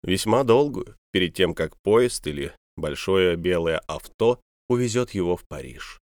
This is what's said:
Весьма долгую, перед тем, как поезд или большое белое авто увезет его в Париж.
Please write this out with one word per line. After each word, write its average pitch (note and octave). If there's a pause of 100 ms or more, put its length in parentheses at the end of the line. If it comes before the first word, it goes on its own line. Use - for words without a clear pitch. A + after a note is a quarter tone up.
Весьма A2
долгую, B2+ (160)
перед F2+
тем, E2+
как -
поезд A#2
или C#2+ (240)
большое F2
белое E2
авто A2+ (280)
увезет B2
его F2+
в -
Париж. C2